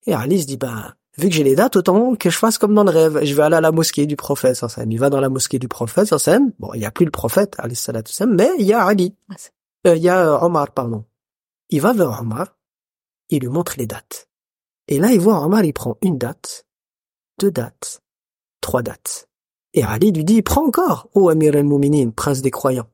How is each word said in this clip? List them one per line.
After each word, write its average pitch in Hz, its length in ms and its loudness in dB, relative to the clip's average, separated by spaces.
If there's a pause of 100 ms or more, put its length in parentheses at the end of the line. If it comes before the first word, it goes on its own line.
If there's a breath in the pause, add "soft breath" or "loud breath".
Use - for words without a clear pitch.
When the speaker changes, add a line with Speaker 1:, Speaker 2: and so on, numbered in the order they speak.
Speaker 1:
Et 202 80 0
Ali 147 280 -2
se 139 40 -8
dit, « 135 120 -10
Ben, 117 360 -8 (220)
vu 165 120 0
que 175 60 0
j'ai 156 100 2
les 135 100 4
dattes, 214 220 2
autant 208 400 2
que - 120 -2
je 165 80 -2
fasse 220 220 0
comme 208 160 2
dans 208 100 6
le 190 60 4
rêve. 156 340 2
Je 143 100 -2
vais 147 80 4
aller 156 140 4
à 160 40 4
la 160 100 4
mosquée 160 360 0
du 147 100 -4
prophète, 131 400 -2
sallallahu 117 180 -8
alayhi - 0 -
wa - 0 -
sallam. » 110 180 -6
Il 113 60 -4
va 139 120 2
dans 139 100 0
la 135 80 0
mosquée 131 300 -4
du 113 100 -6
prophète, 180 400 -2
sallallahu 147 200 0
alayhi 214 140 4
wa 262 80 2
sallam. - 80 -14
Bon, - 160 -12
il 117 60 -8
n'y 104 60 -6
a 107 40 -6
plus - 140 0
le 156 80 -4
prophète, 196 460 -2
alayhi 120 180 -8
salatu 113 340 -10
wa - 40 -12
sallam, 220 200 0
mais 202 240 4
il 208 80 0
y 202 60 4
a 226 120 2
Ali. 190 300 0 (140)
Speaker 2:
Ah, 196 100 -16
c'est - 140 -20 (340)
Speaker 1:
Euh, 170 100 6
il 160 60 -4
y 180 60 4
a, 180 180 4
euh, 147 140 2
Omar, 156 320 0
pardon. 113 320 -6 (640)
Il 151 140 -2
va 214 100 2
vers 151 280 0
Omar, 120 360 -8 (720)
il 147 120 0
lui 123 80 -8
montre 160 280 -4
les 120 100 -6
dattes. - 420 -14 (600)
Et 139 100 0
là, 208 140 2
il 202 80 4
voit 180 240 2
Omar, 202 200 2
il 151 100 -2
prend - 280 -8
une 175 160 0
date, - 480 -10 (720)
deux 196 120 0
dates, - 520 -12 (600)
trois 123 200 -2
dates. - 460 -12 (460)
Et 151 80 2
Ali 113 300 2
lui 156 120 -2
dit, « 214 180 4
Prends 294 240 0
encore, 277 480 -2
ô 190 140 6
Amir 156 260 4
al-Mouminin, 143 560 2
prince 135 300 -4
des 131 100 0
croyants. » 127 440 -4